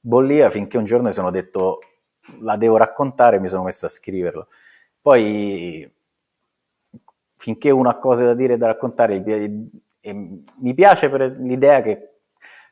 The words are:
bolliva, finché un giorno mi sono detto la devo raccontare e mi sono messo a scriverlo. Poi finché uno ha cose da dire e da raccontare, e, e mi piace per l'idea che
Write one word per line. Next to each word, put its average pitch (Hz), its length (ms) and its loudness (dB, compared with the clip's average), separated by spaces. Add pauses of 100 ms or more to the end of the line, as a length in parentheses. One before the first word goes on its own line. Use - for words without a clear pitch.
bolliva, 131 500 4
finché 101 260 -6
un 113 80 -2
giorno 120 220 0
mi 104 60 -2
sono 92 180 -4
detto 92 480 -4 (640)
la 107 160 -4
devo 113 200 4
raccontare 120 600 2
e - 20 2
mi 95 100 -4
sono 92 140 -6
messo 92 240 -8
a - 20 -6
scriverlo. 87 600 -10 (520)
Poi 101 880 0 (1500)
finché 117 340 -4
uno 131 180 4
ha 123 100 0
cose 123 260 0
da 120 100 2
dire 123 200 0
e - 40 -4
da 117 80 0
raccontare, 110 580 -2
e, 107 440 -6 (320)
e 104 120 -16 (440)
mi 127 180 -6
piace 175 340 4
per 135 300 -2
l'idea 131 440 2
che 110 320 -8 (580)